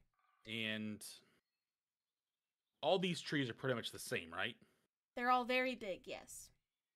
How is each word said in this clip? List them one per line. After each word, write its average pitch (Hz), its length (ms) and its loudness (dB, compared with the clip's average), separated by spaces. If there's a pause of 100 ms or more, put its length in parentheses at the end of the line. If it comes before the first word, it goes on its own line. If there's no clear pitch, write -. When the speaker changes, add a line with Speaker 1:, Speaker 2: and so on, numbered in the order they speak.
(480)
Speaker 1:
And 107 560 -2 (1800)
all 170 180 6
these 180 200 2
trees 139 300 0
are 110 40 -2
pretty 131 220 0
much 110 160 -4
the 101 80 -10
same, 87 340 -4
right? 101 220 -2 (600)
Speaker 2:
They're 247 140 2
all 254 160 6
very 254 300 2
big, - 320 -6
yes. - 420 -10 (460)